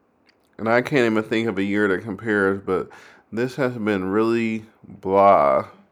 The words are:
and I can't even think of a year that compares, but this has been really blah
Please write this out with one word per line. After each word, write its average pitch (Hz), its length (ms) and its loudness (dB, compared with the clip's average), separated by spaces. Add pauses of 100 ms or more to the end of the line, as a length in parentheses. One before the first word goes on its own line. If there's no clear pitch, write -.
(580)
and 110 100 -6
I 120 140 2
can't 123 300 0
even 110 100 0
think 113 240 -4
of 98 120 -4
a 98 40 -2
year 101 240 0
that 95 160 -2
compares, 101 580 -2
but 92 280 -4 (420)
this 123 240 -4
has 127 240 -4
been 104 280 -2
really 110 580 -2 (180)
blah 95 880 2 (240)